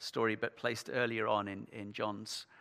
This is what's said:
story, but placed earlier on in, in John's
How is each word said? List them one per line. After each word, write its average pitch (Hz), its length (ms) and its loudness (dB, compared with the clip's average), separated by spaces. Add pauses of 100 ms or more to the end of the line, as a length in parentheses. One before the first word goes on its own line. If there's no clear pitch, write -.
story, 113 340 2
but 113 220 -2
placed - 340 -2
earlier 117 380 2
on 104 180 4
in, 98 200 -6
in 101 260 -8
John's 107 540 -4 (140)